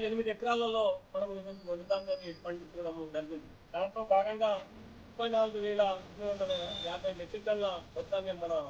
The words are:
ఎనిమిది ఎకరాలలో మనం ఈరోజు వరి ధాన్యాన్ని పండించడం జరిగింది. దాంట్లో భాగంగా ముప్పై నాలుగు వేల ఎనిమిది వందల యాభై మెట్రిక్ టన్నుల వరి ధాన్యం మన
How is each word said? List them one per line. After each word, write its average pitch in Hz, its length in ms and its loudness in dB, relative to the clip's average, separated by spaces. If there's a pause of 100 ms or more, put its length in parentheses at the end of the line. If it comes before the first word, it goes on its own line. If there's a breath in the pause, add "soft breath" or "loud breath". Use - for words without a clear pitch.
ఎనిమిది 220 280 2
ఎకరాలలో 226 500 4 (300)
మనం 202 240 0
ఈరోజు 196 320 -10
వరి 175 200 -2
ధాన్యాన్ని 190 420 0 (120)
పండించడం 170 500 -6 (200)
జరిగింది. 156 340 -6 (240)
దాంట్లో 196 300 -2 (100)
భాగంగా 214 380 4 (560)
ముప్పై 233 200 -2 (100)
నాలుగు 220 280 4
వేల 208 160 4 (300)
ఎనిమిది 202 200 -4
వందల 196 200 0 (380)
యాభై 196 300 -2
మెట్రిక్ 202 300 -8
టన్నుల 208 180 2 (300)
వరి 170 160 -4
ధాన్యం 190 320 -2
మన 165 80 0 (160)